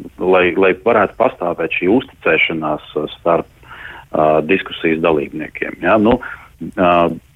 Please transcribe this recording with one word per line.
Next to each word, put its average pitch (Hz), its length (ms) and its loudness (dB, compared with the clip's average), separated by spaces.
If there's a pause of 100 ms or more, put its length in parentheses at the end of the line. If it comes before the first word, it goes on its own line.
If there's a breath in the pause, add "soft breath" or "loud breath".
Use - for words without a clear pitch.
(140)
lai, 90 380 2
lai 92 220 2
varētu 113 400 0
pastāvēt 85 640 -2
šī 90 120 0
uzticēšanās, 80 1000 -2
ā, - 200 -4
starp, - 360 0 (640 loud breath)
ā, 78 340 2
diskusijas 82 560 -2
dalībniekiem, 78 800 -4
ja? 90 180 0
Nu, 113 220 4 (520 loud breath)
ā, 87 420 2 (240)